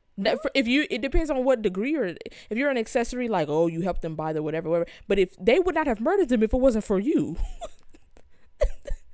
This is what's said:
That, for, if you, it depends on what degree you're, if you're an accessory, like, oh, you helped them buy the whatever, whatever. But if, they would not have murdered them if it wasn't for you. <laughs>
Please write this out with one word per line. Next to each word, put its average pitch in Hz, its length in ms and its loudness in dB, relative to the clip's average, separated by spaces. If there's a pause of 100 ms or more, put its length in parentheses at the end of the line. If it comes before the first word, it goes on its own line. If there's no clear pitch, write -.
(200)
That, - 220 0
for, 285 140 -4
if 254 140 2
you, 277 200 2
it 240 120 -4
depends 269 280 2
on 262 140 0
what 254 180 2
degree 208 300 -2
you're, 269 160 -2 (420)
if 214 80 -4
you're 285 140 0
an 254 60 -2
accessory, 240 500 -2
like, 170 220 0
oh, 165 180 2
you 165 140 -2
helped 180 220 -2
them 160 120 -6
buy 156 180 -4
the 151 80 -2
whatever, 156 280 -4
whatever. 170 200 0 (200)
But 196 100 4
if, 185 180 0
they 226 220 4
would 349 160 0
not 311 100 0
have 226 140 0
murdered 320 300 2
them 233 140 4
if 220 100 2
it 254 80 2
wasn't 220 240 4
for 196 140 0
you. 202 420 0
<laughs> - 40 0 (1700)